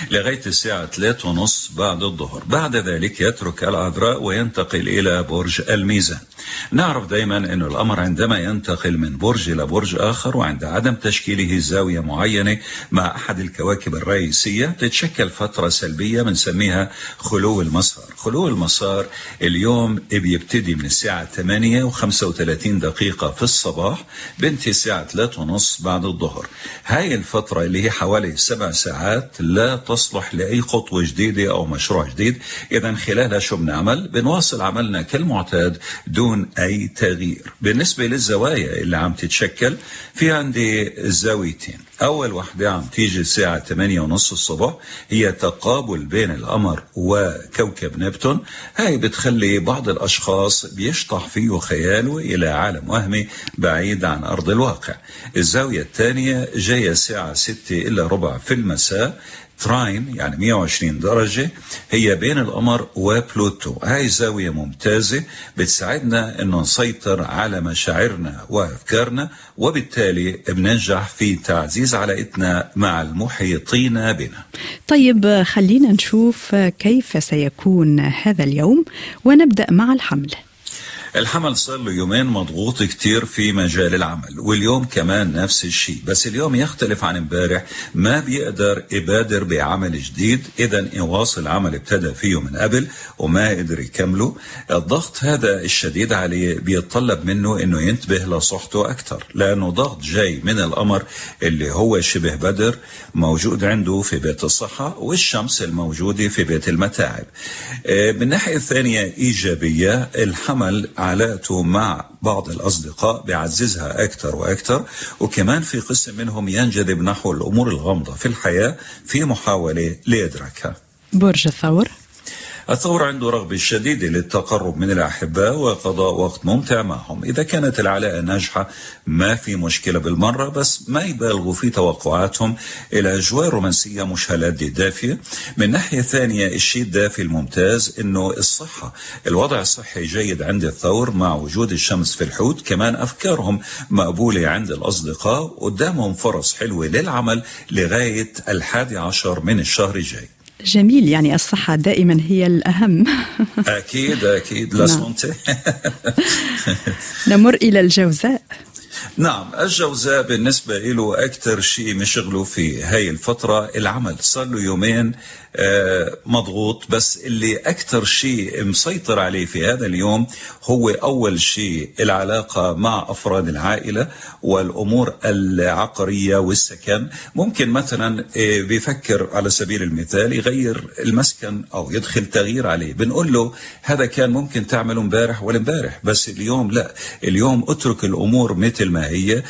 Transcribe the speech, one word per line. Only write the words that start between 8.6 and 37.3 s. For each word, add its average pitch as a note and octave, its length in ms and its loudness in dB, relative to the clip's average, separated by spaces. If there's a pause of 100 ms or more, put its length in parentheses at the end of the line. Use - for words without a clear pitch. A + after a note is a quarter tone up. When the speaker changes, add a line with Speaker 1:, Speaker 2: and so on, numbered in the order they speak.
Speaker 1:
من D2+ 200 -2
برج G2 320 0
إلى D#2 160 0
برج F3+ 340 0
آخر A#2+ 380 0
وعند D2+ 260 -2
عدم A2+ 300 0
تشكيله F#2+ 680 0
زاوية F2+ 400 0
معينة G2+ 580 0 (340)
مع F2+ 240 2
أحد - 240 -6
الكواكب F#2 560 -2
الرئيسية، G2 720 0
تتشكل A#2+ 640 -2
فترة F2 400 -2
سلبية G2 520 0
بنسميها F#2+ 680 0 (260)
خلو G#2 440 0
المسار. E2 560 0
خلو C#3 300 -2
المسار G2 580 0 (360)
اليوم A2 540 2 (160)
بيبتدي F2+ 640 0
من D2 100 -4
الساعة F2 400 -2
ثمانية A2+ 580 0
وخمسة G#2 440 0
وثلاثين E2+ 520 -2
دقيقة D#2+ 520 -2
في - 120 -4
الصباح، F#2+ 600 0 (340)
بينتهي C#3+ 300 -2
الساعة F#2+ 380 -2
ثلاثة A2 340 -2
ونص E2+ 400 -2
بعد F#2 240 -2
الظهر. E2 420 -6 (380)
هاي D#3 300 0
الفترة F2+ 480 -2
اللي F#2 200 0
هي A2+ 80 2
حوالي F#2+ 460 0
سبع G#2 340 0
ساعات F#2 680 -2
لا G#2+ 360 2
تصلح A#2 600 -2
لأي G2+ 260 0
خطوة G2+ 420 0
جديدة F#2+ 480 0
أو F2 140 0
مشروع D2+ 420 -2
جديد. G#2+ 300 -2 (340)
إذن A2+ 260 0
خلالها G#2 420 0
شو - 160 -2
بنعمل؟ E2 520 0
بنواصل A#2+ 600 0
عملنا G#2 320 -2
كالمعتاد F2+ 760 0 (300)
دون G#2+ 420 2 (100)
أي G2+ 280 0
تغيير. F2+ 760 -2